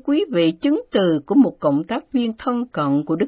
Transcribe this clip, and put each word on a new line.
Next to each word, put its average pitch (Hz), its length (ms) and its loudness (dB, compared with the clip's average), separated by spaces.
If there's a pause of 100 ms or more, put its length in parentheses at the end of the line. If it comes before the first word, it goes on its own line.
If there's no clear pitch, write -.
quý 294 280 0
vị 165 200 2
chứng 302 300 -2 (100)
từ 165 340 2
của 202 80 -4
một 247 260 6
cộng 147 240 0
tác 233 280 -8
viên 233 260 -2
thân 247 280 -4
cận 147 400 -2
của 160 100 -2
Đức 202 120 -2